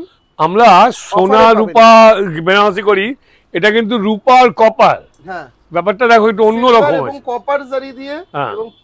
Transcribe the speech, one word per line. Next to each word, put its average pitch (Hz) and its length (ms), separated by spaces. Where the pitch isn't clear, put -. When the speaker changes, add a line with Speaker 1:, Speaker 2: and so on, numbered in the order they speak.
Speaker 1:
আমরা 185 300
সোনা, 208 340
Speaker 2:
অফারে 226 120
পাবেন। 214 60
Speaker 1:
রূপা, 220 280
বেনারসি 202 440
করি, 196 160
এটা 175 200
কিন্তু 226 180
রূপা 220 360
আর 247 60
কপার। 214 380
Speaker 2:
হ্যাঁ। 170 180
Speaker 1:
ব্যাপারটা 196 380
দেখো, 220 200
একটু 202 180
অন্যরকম 233 340
Speaker 2:
সিলভার 196 160
এবং 131 160
Speaker 1:
আছে। 269 140
Speaker 2:
কপার 277 300
জারি 269 260
দিয়ে, 277 180
Speaker 1:
হ্যাঁ। 143 180
Speaker 2:
এবং 220 120